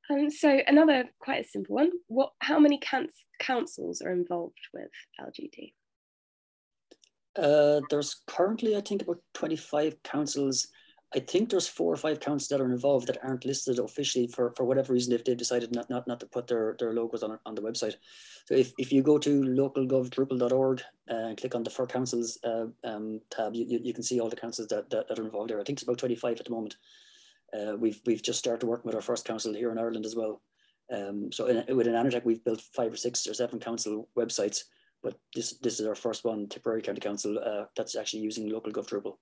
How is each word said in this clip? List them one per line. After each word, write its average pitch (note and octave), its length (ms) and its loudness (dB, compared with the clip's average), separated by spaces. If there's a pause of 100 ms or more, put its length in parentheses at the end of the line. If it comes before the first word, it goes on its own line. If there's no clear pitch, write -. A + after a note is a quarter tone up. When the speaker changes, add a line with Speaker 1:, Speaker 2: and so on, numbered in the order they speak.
(100)
Speaker 1:
Um, D4 200 4
so C#4+ 360 6
another C#4+ 380 8 (140)
quite - 260 -4
a - 40 -8
simple G3 260 -6
one. D4 160 4 (180)
What, B3+ 320 0
how D4+ 200 2
many C#4+ 180 8
cans-, - 460 -4 (140)
councils - 640 -4
are F3+ 100 -4
involved F3 640 -4
with - 160 -12 (280)
L - 160 -12
G - 180 -12
D? - 220 -20 (1600)
Speaker 2:
Uh, D3 520 6
there's D3 380 -2
currently, A3 500 2
I G3+ 40 0
think, G3+ 220 -4
about - 180 -4 (140)
twenty-five D#3 680 -2
councils. C#3+ 680 0 (460)
I C3+ 60 2
think G3 300 0
there's F#3 160 2
four E3+ 260 0
or D3+ 40 0
five D3 240 -2
councils C#3+ 280 -2
that C#3 120 2
are C3 100 2
involved B2+ 380 2
that B2+ 160 -2
aren't C3 200 -6
listed C3 360 0
officially B2 480 0
for, A#2+ 280 -2
for C3 80 0
whatever C3 280 2
reason, B2 200 2
if A#2 120 0
they've B2+ 120 2
decided A#2+ 380 -2
not, A#2+ 160 -4
not, B2 160 -4
not D3+ 140 -4
to G2+ 60 -12
put B2 200 -6
their, A2 320 0
their A#2 140 -2
logos A2+ 320 -2
on, A2 200 -6
on A2 120 -8
the G2+ 60 -6
website. A2 340 -4 (500)
So - 80 0
if, C3 240 6
if B2+ 140 -2
you C3+ 100 8
go D3+ 160 8
to D3 240 4
local C3+ 440 2
gov B2+ 240 2
drupal C3+ 280 0
dot B2 140 2
org, C3 300 4 (260)
uh, A2+ 280 -4
click B2 180 -6
on A#2+ 80 -2
the A2+ 80 -4
For B2+ 160 -2
Councils, B2 580 -2
uh, A2+ 220 -2 (180)
um, A2 360 -6 (100)
tab, A2 240 -4
you, A#2 100 -2
you, A#2+ 180 -2
you B2 120 -4
can A#2+ 100 -8
see B2 160 0
all A#2 80 -2
the A2 80 -6
councils A2+ 320 -8
that, G#2 220 -4
that, A2+ 180 -2
that A2+ 100 -4
are A2+ 60 -4
involved G#2+ 260 -6
there. G#2 100 -4
I G2+ 40 -6
think C#3+ 140 -4
it's - 60 -12
about B2 140 0
twenty-five A#2+ 400 -2
at - 60 -12
the A#2+ 80 -6
moment. A2 240 -6 (760)
Uh, G#2 240 -4
we've, A2 300 0
we've A2 160 2
just - 160 -2
started A#2 260 -2
working A#2 220 -2
with A2 80 -2
our A2 60 -2
first A#2+ 240 -4
council A2+ 280 -4
here A2+ 200 -2
in A2+ 60 -4
Ireland A2+ 280 -2
as A2 80 -8
well. A2 260 -4 (520)
Um, G2+ 400 -6
so A2+ 140 -2
in, B2+ 300 2
within A#2+ 180 4
Anatech, A#2+ 300 2
we've A2+ 200 2
built A2+ 160 0
five A2+ 320 -2
or A2 40 -10
six - 300 -4
or A2 80 -6
seven A#2 240 -2
council A2 580 -6
websites, A2+ 480 0 (380)
but - 160 -6 (160)
this, - 200 -4
this - 260 -2
is G#2+ 80 0
our G#2 80 -2
first - 280 -4
one, G#2+ 220 -2
Tipperary A2 360 -4
County G#2 180 -4
Council, G#2 440 -4
uh, G#2+ 200 -4 (120)
that's - 200 -6
actually A2 260 -6
using A2 260 -4
local A2 220 -6
gov G#2 180 -6
Drupal. G2+ 340 -6